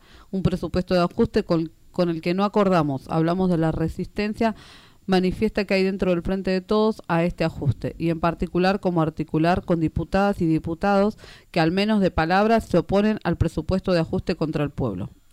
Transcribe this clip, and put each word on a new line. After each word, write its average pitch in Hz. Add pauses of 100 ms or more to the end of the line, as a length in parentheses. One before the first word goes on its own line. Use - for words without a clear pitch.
(320)
un 190
presupuesto 180
de 180
ajuste 214
con, 165 (180)
con 180
el 165
que 175
no 190
acordamos. 185
Hablamos 170
de 175
la 160
resistencia 208 (520)
manifiesta 190
que 190
hay 190
dentro 190
del 170
Frente 185
de 185
Todos 214
a 170
este 175
ajuste 147
y 160
en 160
particular 175
cómo 175
articular 160
con 170
diputadas 190
y 180
diputados 196 (320)
que -
al 165
menos 208
de 180
palabras 202
se -
oponen 208
al 170
presupuesto 175
de 175
ajuste 180
contra 156
el 143
pueblo. 110 (240)